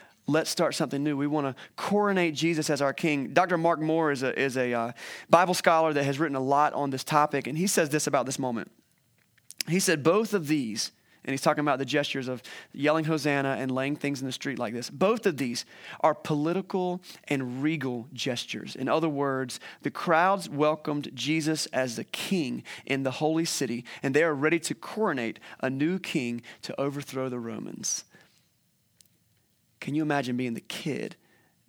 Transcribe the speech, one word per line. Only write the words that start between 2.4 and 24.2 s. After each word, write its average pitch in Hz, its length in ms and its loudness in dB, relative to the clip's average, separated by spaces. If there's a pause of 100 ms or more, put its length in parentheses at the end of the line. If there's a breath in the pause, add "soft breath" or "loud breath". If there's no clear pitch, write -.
as 143 120 2
our 139 100 2
king." 139 420 0
Doctor 175 240 4
Mark 165 220 2
Moore 156 320 2
is 131 120 -2
a, 131 140 0
is 131 200 0
a, 123 160 0
uh, 117 180 -2 (380 loud breath)
Bible 180 240 8
scholar 160 400 4
that 143 100 4
has 139 160 0
written 151 160 0
a 131 60 -2
lot 139 320 4
on 143 160 0
this 135 160 -4
topic, 147 420 2
and 139 100 -4
he 175 80 2
says 180 260 2
this 147 160 0
about 139 180 2
this 131 120 -6
moment. 120 320 -4 (1000)
He 170 100 2
said, 165 240 2
"Both 202 300 4
of 175 140 0
these," 135 440 -2 (320 soft breath)
and - 80 -4
he's 135 100 -2
talking 151 200 2
about 143 180 2
the 131 60 -4
gestures 139 420 -2
of 127 160 -8 (300 loud breath)
yelling 151 320 2
Hosanna 139 520 2
and 131 140 -2
laying 135 240 0
things 143 240 -4
in 131 80 -6
the 123 60 -6
street 135 260 -6
like 113 140 -4
this, 120 160 -8
"Both 196 360 2
of 165 120 0
these 123 260 -4 (380 loud breath)
are 156 120 6
political 180 880 -2 (280 loud breath)
and 131 340 -2
regal 135 480 -2
gestures. 120 640 -6
In 131 140 -2
other 156 180 2
words, 135 540 -2 (220 loud breath)
the 147 80 -2
crowds 175 580 2
welcomed 151 640 0
Jesus 151 540 0
as 127 280 -2
the 113 80 -6
king 127 600 -4 (220 loud breath)
in 135 180 -2
the 131 80 0
holy 160 340 0
city, 120 400 -4 (180 loud breath)
and 139 100 0
they 147 100 6